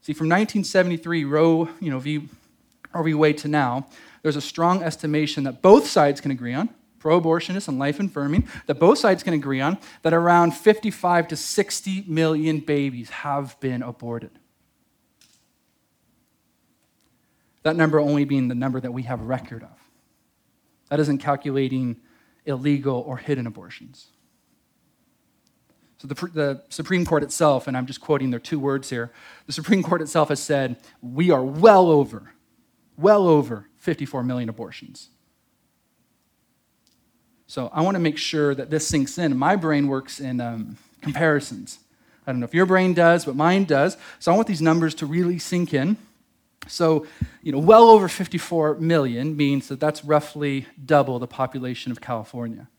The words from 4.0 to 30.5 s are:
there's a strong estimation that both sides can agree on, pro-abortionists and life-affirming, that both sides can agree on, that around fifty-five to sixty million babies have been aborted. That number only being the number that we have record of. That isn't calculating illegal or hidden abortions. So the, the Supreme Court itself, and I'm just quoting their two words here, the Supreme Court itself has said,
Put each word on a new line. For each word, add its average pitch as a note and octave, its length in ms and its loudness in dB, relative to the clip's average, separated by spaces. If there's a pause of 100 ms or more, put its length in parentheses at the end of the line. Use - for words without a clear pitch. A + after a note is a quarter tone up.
there's D3+ 140 -2
a D3 40 -4
strong E3+ 420 0
estimation D3+ 640 -2
that C3 160 -6
both G3+ 260 8
sides C#3+ 360 2
can C#3 80 -4
agree B2 240 -6
on, F#3+ 160 -4 (280)
pro-abortionists E3+ 680 0
and C3+ 100 -4
life-affirming, D3 680 -2 (180)
that C#3 140 -2
both G3+ 180 6
sides F#3+ 240 2
can F3 120 -4
agree C3+ 260 -2
on, E3 160 -2 (240)
that D#3+ 140 2
around E3+ 380 4
fifty-five F3+ 760 0
to D#3+ 80 -8
sixty G3 720 -6
million D#3 520 0
babies C#3 500 -4
have C#3 500 -8
been B2+ 220 -6
aborted. A#2+ 480 -10 (3250)
That D#3+ 140 -2
number D#3 240 2
only D3 240 0
being C3+ 240 -2
the B2 60 -6
number C3 260 -4
that B2 140 -8
we B2+ 80 -8
have A#2+ 180 -8
record A#2 420 -8
of. - 60 -20 (1200)
That D3 100 -2
isn't D3 200 0
calculating C3 840 -4 (460)
illegal C3+ 600 -2
or C3 120 -10
hidden B2+ 280 -6
abortions. A#2 600 -18 (1900)
So C#3 100 -16
the, C#3+ 60 -6
the D3+ 560 -6
Supreme F3 340 -2
Court D#3 180 0
itself, C#3+ 460 0
and C3 80 -4
I'm B2+ 80 -4
just C3+ 160 -14
quoting C3+ 300 -2
their A#2+ 100 -4
two D#3 180 -6
words C#3 300 -4
here, A#2+ 240 -8 (340)
the C#3 60 -10
Supreme F3 300 0
Court E3+ 180 0
itself D#3 300 0
has C#3 100 -2
said, C3+ 380 -2 (240)